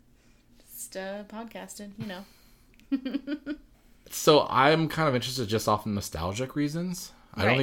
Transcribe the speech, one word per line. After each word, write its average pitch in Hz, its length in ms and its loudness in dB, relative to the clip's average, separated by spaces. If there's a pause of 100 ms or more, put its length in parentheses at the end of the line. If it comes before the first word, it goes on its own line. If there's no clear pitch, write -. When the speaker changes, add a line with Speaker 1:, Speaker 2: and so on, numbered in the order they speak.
Speaker 1:
<laughs> - 540 -20 (140)
Just, - 240 -12
uh, 196 260 -8
podcasting, 202 760 -12
you 220 80 -6
know. 196 200 -10 (640)
<laughs> 277 640 -6 (560)
Speaker 2:
So 147 380 6
I'm 151 400 6
kind 160 200 2
of 123 60 2
interested 123 320 -2
just 107 220 0
off 107 160 2
of 110 80 -2
nostalgic 101 640 -4
reasons. 165 560 -4 (220)
I - 80 -10
don't 98 100 4
Speaker 1:
Right. 131 120 4